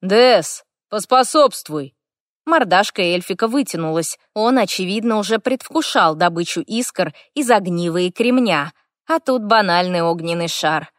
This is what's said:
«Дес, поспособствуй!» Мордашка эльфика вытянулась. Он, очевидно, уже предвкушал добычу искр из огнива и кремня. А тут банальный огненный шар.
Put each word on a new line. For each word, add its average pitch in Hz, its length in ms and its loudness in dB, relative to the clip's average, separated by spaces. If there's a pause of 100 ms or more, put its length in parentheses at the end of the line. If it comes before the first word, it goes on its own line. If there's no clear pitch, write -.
«Дес, 214 640 2 (240)
поспособствуй!» 190 1040 0 (500)
Мордашка 208 580 2
эльфика 180 440 -2
вытянулась. 165 720 -2 (160)
Он, 233 240 2
очевидно, 208 600 -2
уже 208 200 -2
предвкушал 240 800 0
добычу 170 460 -2
искр 202 520 -4 (220)
из 262 160 0
огнива 175 460 0
и 180 120 0
кремня. 214 640 0 (320)
А 320 140 0
тут 254 240 -2
банальный 180 580 2
огненный 170 460 -2
шар. 156 520 -2